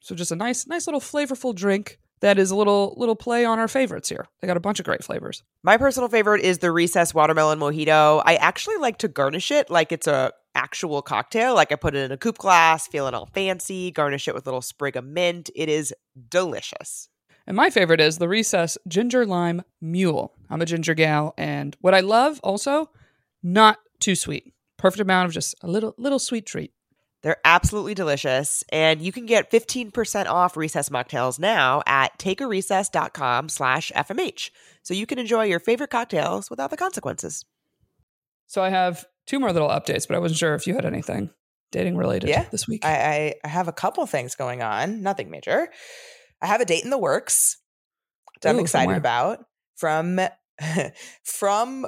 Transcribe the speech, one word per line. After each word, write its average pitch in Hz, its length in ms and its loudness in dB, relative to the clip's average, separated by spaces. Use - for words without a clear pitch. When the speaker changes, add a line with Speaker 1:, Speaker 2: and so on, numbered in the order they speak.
Speaker 1:
So - 140 -14
just 170 180 -6
a 165 40 -4
nice, 240 300 -4
nice 339 200 -6
little 294 160 -2
flavorful 262 520 -4
drink 196 440 -2
that 202 160 6
is 190 120 4
a 190 60 -2
little, 202 400 2
little 226 200 0
play 240 280 0
on 226 140 2
our 226 100 0
favorites 254 400 -2
here. - 180 -8
They 185 60 -8
got 180 100 0
a 175 40 -2
bunch 196 200 -2
of 175 60 -10
great - 180 -2
flavors. - 380 -8
Speaker 2:
My 196 140 6
personal 262 320 2
favorite 208 320 4
is 180 200 4
the 175 120 2
Recess 170 400 2
Watermelon 156 460 4
Mojito. 151 680 4
I 170 120 6
actually 196 420 0
like 254 200 -2
to 220 100 -2
garnish 143 420 -4
it 294 180 2
like 165 240 2
it's 160 140 -4
a 135 260 2
actual 147 440 -4
cocktail. 233 540 -2
Like, 165 160 4
I 151 60 -2
put 147 180 -4
it 139 60 -2
in 135 120 -4
a 139 40 -8
coupe 220 200 -4
glass, 165 520 4
feeling 135 260 -6
all 113 180 -8
fancy, 185 600 -4
garnish 143 340 -2
it - 80 -4
with 131 120 -10
a - 20 -10
little 127 120 -6
sprig 139 360 -8
of 123 80 -10
mint. 175 500 -2
It 156 140 -4
is 151 260 -2
delicious. - 800 -4
Speaker 1:
And 196 100 -4
my 302 140 4
favorite 165 300 4
is 156 180 2
the 170 100 0
Recess 190 480 0
Ginger 240 360 2
Lime 175 380 0
Mule. 165 540 0
I'm 156 100 -4
a 170 60 -2
ginger 165 280 0
gal, 156 440 2
and 147 420 -6
what 185 140 6
I 190 60 8
love 240 420 2
also, 277 480 -2
not 208 340 8
too 190 160 0
sweet. - 360 -8
Perfect 190 240 2
amount 185 280 2
of 165 40 -8
just 160 300 -6
a 180 60 -8
little, 214 280 -2
little 269 220 0
sweet 226 280 -6
treat. - 260 -10
Speaker 2:
They're 156 220 0
absolutely 180 500 2
delicious, 143 800 -2
and 156 280 2
you 180 120 -6
can 240 140 -12
get 220 260 2
fifteen 226 400 0
percent 208 340 -4
off 175 300 2
Recess 156 320 -4
mocktails 127 500 -4
now 151 480 2
at 135 320 2
take 190 220 -4
a 277 80 -4
recess 196 400 -2
dot - 240 -4
com 135 380 -2
slash 139 440 -2
F - 160 -2
M 214 80 -8
H, - 320 -6
so - 120 -6
you 202 120 -2
can 262 120 -6
enjoy 226 260 0
your 175 160 0
favorite 240 300 0
cocktails 190 600 -2
without 269 200 -6
the 302 80 -8
consequences. - 640 -6
Speaker 1:
So - 160 -2
I 185 80 2
have 180 340 0
two - 120 -2
more 240 140 2
little 156 160 2
updates, - 400 -2
but - 80 -2
I - 20 0
wasn't 165 200 0
sure 160 160 2
if 147 120 -4
you - 80 0
had 226 120 -2
anything - 420 -4
dating 180 260 -2
related 175 320 0
Speaker 2:
Yeah. 233 200 0
Speaker 1:
this - 160 -6
week. 220 200 -6
Speaker 2:
I, 156 80 2
I, 151 400 0
I 151 40 -10
have 170 200 -4
a 165 40 -4
couple 220 340 -2
things 123 280 -4
going 123 280 -6
on. 131 400 -4
Nothing 185 280 -4
major. 160 380 -2
I 165 40 -2
have 208 160 2
a - 20 -2
date 175 200 0
in 240 60 -8
the 269 80 0
works - 600 0
that - 80 0
I'm 156 80 4
Speaker 1:
Ooh, - 40 2
from 214 40 0
Speaker 2:
excited 135 240 0
Speaker 1:
where? 190 80 2
Speaker 2:
about 143 480 0
from, 165 420 -2
<laughs> 151 640 -6
from 233 640 -2